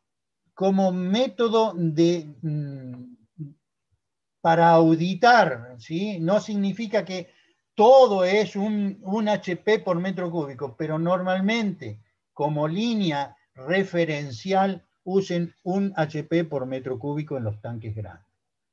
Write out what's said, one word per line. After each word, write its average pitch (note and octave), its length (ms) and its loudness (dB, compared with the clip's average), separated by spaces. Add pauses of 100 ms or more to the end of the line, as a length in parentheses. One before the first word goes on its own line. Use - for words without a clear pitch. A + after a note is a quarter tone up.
(520)
como F#3+ 400 2
método A3 800 0
de, E3+ 520 0 (160)
mm, C3+ 720 -10 (1300)
para E3 280 6
auditar, E3 1080 4
¿sí? F3+ 420 -8
No F#3 200 0
significa G3+ 640 -2
que F3+ 260 -10 (440)
todo G#3+ 500 8
es G3+ 320 2
un, G3+ 460 -4
un G#3 260 -2
H F#3+ 280 -2
P G#3+ 220 2
por F3 220 -2
metro F3+ 300 -4
cúbico, C#3 460 -6
pero D#3 220 -4
normalmente, F#3 1000 -2 (340)
como D3+ 340 -2
línea F3 680 -2 (180)
referencial, F3 1300 -2 (180)
usen F3+ 600 -2
un F#3+ 340 -2
H D3+ 280 -2
P E3+ 200 0
por C#3+ 220 -6
metro C3 320 -6
cúbico D3 400 -6
en A#2+ 60 -6
los G#2+ 180 -6
tanques A2+ 320 -10
grandes. G2 320 -14 (460)